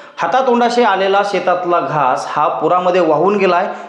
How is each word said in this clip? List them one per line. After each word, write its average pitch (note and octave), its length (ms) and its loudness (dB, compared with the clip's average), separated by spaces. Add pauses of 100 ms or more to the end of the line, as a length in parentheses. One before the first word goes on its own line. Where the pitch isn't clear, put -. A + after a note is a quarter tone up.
(180)
हातातोंडाशी A#3+ 640 0
आलेला G3 420 2
शेतातला F3+ 560 -2
घास C#3+ 480 -2
हा D3+ 220 0
पुरामध्ये F3+ 500 0
वाहून E3 360 2
गेलाय, F#3 300 0 (220)